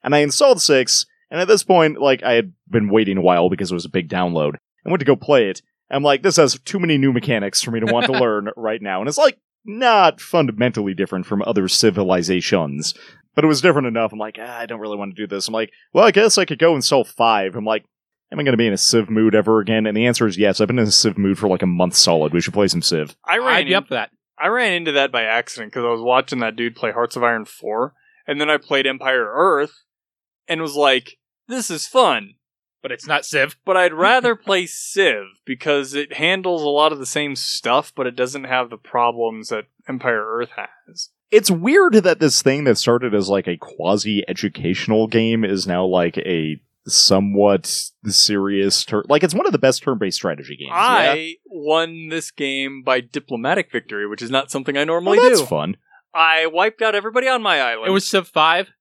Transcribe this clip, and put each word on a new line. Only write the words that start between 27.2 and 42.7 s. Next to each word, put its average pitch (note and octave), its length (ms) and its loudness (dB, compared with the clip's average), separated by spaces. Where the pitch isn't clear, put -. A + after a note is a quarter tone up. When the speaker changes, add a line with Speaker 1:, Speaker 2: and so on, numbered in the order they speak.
Speaker 3:
Iron A#2 200 0
four, A2+ 500 -8
and C#3+ 140 -6
then D3+ 80 -2
I D3+ 80 2
played C3+ 300 -2
Empire C3 480 -2
Earth D3+ 480 0
and E3 140 -4
was C#3+ 140 -8
like, C3+ 420 0
"This A#3+ 220 -6
is D#3 160 -8
fun." B2 480 0
Speaker 2:
But B2+ 100 -10
it's B2 140 -14
not D3 200 -2
Civ. D3 300 -2
Speaker 3:
But F#3+ 100 2
I'd F3+ 160 2
rather A#3 440 2
Speaker 2:
<laughs> - 100 -16
Speaker 3:
play F#3 180 0
Civ D3 600 -2
because C#3 480 -2
it C#3+ 220 -6
handles F3 480 -2
a D3 60 -2
lot D3+ 240 2
of C#3+ 60 -8
the C3 60 -10
same C#3+ 320 -6
stuff, - 580 -2
but C3 120 -4
it B2 100 -6
doesn't C3 280 -4
have B2+ 260 -4
the A2 80 -16
problems A#2 720 -4
that A2 160 -6
Empire A#2+ 400 -4
Earth A#2 300 -6
has. - 540 -16
Speaker 1:
It's G#3+ 200 4
weird B3+ 420 2
that F#3 280 4
this D3+ 200 2
thing C#3 240 0
that A#2 140 4